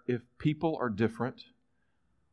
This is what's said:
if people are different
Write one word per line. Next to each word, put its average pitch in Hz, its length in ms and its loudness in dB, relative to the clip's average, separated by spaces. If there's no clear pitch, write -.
if 120 140 0
people 156 440 0
are 123 100 2
different 113 520 0